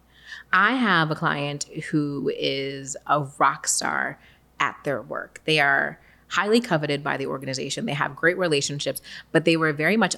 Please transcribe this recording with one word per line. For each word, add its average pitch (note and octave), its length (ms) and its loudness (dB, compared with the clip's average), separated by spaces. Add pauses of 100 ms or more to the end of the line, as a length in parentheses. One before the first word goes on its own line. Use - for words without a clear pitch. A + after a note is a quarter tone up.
(520)
I G#3 220 4
have F#3 360 2
a D#3 40 -2
client D3 500 -2 (260)
who C#3+ 460 0
is C#3 600 -4 (100)
a D3 160 2 (160)
rock D3 300 2
star C3 500 -2 (400)
at C#3+ 260 -2
their C3 180 -2
work. - 420 -10
They D#3 160 4
are C#3+ 400 2 (280)
highly G#3 320 4
coveted D3 440 0
by C#3 120 0
the C3+ 100 -4
organization. C3+ 600 -6
They C#3+ 80 -4
have C#3+ 220 -2
great F3 220 2
relationships, D3 600 -2 (300)
but D#3+ 140 2
they E3 120 6
were D#3+ 160 2
very D#3 240 0
much F#3+ 220 2